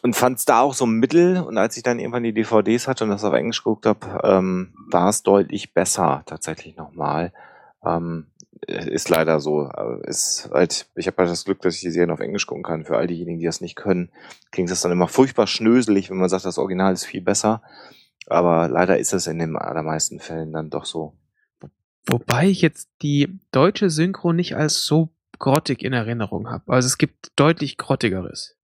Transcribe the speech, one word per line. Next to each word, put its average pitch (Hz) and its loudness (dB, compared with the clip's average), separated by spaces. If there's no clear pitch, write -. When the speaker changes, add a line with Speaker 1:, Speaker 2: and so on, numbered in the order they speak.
Speaker 1:
Und 123 0
fand's 127 2
da 120 6
auch 135 2
so 131 0
mittel. 165 4
Und 110 -4
als 110 2
ich 120 -12
dann 120 0
irgendwann 120 -4
die 117 -2
D 113 0
V 107 4
Ds 113 2
hatte 127 -2
und 107 0
das 101 -2
auf 98 2
Englisch 110 0
geguckt 113 0
hab, 101 -2
ähm, 92 2
war's 90 2
deutlich 101 2
besser 85 0
tatsächlich - -12
nochmal. 78 -6
Ähm, 85 -4
äh, - -6
ist - -4
leider 80 2
so. 73 -2
Äh, 57 -8
ist - -6
halt, 85 0
ich 87 -6
hab 92 -6
halt 87 2
das 85 -6
Glück, 95 -4
dass 90 0
ich - -10
die 87 -6
Serien 85 2
auf 80 -6
Englisch 95 -6
gucken - -10
kann. 82 -6
Für - 0
all 87 0
diejenigen, 85 -6
die 82 -4
das 82 -2
nicht 87 -12
können, 90 -2
klingt 87 -2
das 90 -2
dann 92 0
immer 87 2
furchtbar 127 2
schnöselig, 110 2
wenn 95 -4
man 92 2
sagt, 92 -2
das 85 -4
Original 95 0
ist - -6
viel 95 -8
besser. 107 0
Aber 85 4
leider 90 2
ist - -2
es 90 -2
in 80 -6
den 80 -4
allermeisten 78 -6
Fällen 80 -10
dann 78 -8
doch 71 -8
so. 80 -10
Speaker 2:
Wobei 127 0
ich 190 2
jetzt - -2
die 143 0
deutsche 170 2
Synchro 170 0
nicht 170 -2
als 151 -2
so 156 2
grottig 139 0
in 131 -4
Erinnerung 113 -4
hab. - -10
Also 127 2
es 127 -2
gibt - -4
deutlich 151 2
grottigeres. - -4